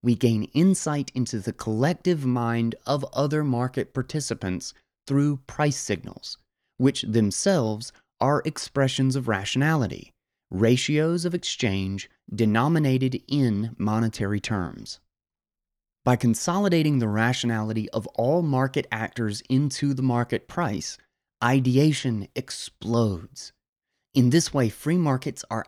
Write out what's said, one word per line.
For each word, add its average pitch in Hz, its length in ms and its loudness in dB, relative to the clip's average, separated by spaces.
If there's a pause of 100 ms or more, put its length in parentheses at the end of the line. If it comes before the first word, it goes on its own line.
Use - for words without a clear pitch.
we 120 140 2
gain 110 300 2
insight 151 680 0
into 120 260 -4
the 101 140 -6
collective 143 720 -2
mind 117 500 0 (100)
of 139 280 -2
other 147 320 0
market 127 480 -2
participants 123 800 -6 (340)
through 143 300 2 (100)
price 147 300 -2
signals, - 600 -8 (400)
which 135 260 2
themselves 110 880 0 (260)
are 143 240 2
expressions 135 720 0
of 127 140 -2
rationality, 127 840 -2 (380)
ratios 147 720 2
of 175 120 -2
exchange 98 720 -4 (240)
denominated 131 920 2
in 117 500 0
monetary 107 640 0
terms. - 580 -6 (1040)
By 123 140 4
consolidating 160 800 2
the 117 100 2
rationality 110 840 0
of - 240 -4
all 139 260 2
market 135 500 0
actors 110 580 -4
into 139 440 0
the 131 80 -4
market 120 460 0
price, - 500 -6 (460)
ideation 131 920 2
explodes. - 1160 -4 (640)
In 123 160 6
this 165 240 2
way, 127 160 2
free 156 280 -2
markets 143 520 -2
are 113 180 -6